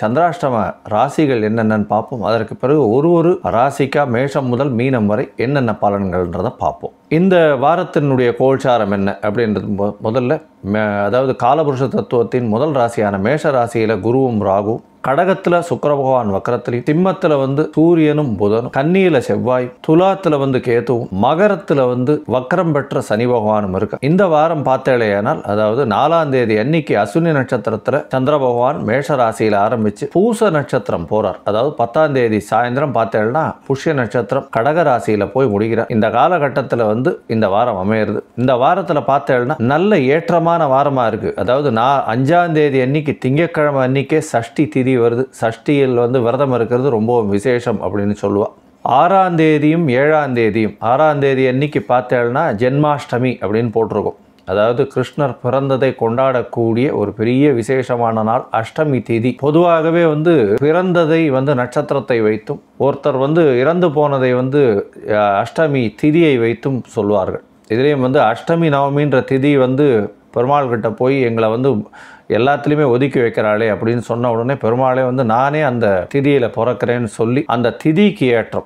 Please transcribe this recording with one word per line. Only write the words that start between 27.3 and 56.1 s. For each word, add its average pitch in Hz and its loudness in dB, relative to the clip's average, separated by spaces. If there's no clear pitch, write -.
நட்சத்திரத்துல 123 -2
சந்திர 135 0
பகவான் 127 -2
மேஷ 135 -2
ராசியில 113 0
ஆரம்பிச்சு 107 -2
பூச 214 2
நட்சத்திரம் 127 -4
போறார். 104 -2
அதாவது 113 0
பத்தாம் 147 0
தேதி 113 0
சாயந்தரம் 123 0
பார்த்தேன்னா 117 -2
புஷ்ய 139 -2
நட்சத்திரம் 127 -2
கடக 147 0
ராசியில 107 0
போய் 131 0
முடிகிறார். 110 0
இந்த 110 0
காலகட்டத்துல 127 0
வந்து 120 -2
இந்த 110 0
வாரம் 101 0
அமையிறது. 107 -2
இந்த 127 2
வாரத்துல 165 0
பார்த்தேன்னா 135 0
நல்ல 160 2
ஏற்றமான 165 2
வாரமா 135 0
இருக்கு. 95 -4
அதாவது 131 0
நான் 123 2
அஞ்சாம் 156 0
தேதி 147 2
அன்னைக்கு 143 -2
திங்கட்கிழமை 147 0
அன்னைக்கே 139 0
சஷ்டி 127 -2
திதி 131 2
வருது. 120 2
சஷ்டியில் 139 0
வந்து 120 2
விரதம் 127 0
இருக்கிறது 123 0
ரொம்ப 117 0
விசேஷம் 110 -2
அப்படின்னு 101 -2
சொல்லுவா. 101 0
ஆறாம் 175 2
தேதியும் 156 2
ஏழாம் 143 2
தேதியும், 110 0
ஆறாம் 147 2
தேதி 135 2
அன்னைக்கு 139 -2
பார்த்தேன்னா 127 0
ஜென்மாஷ்டமி 127 0
அப்படின்னு 110 -2
போட்டிருக்கோம். 107 -2
அதாவது 117 0
கிருஷ்ணர் 131 -4
பிறந்ததை 131 0
கொண்டாடக்கூடிய 120 0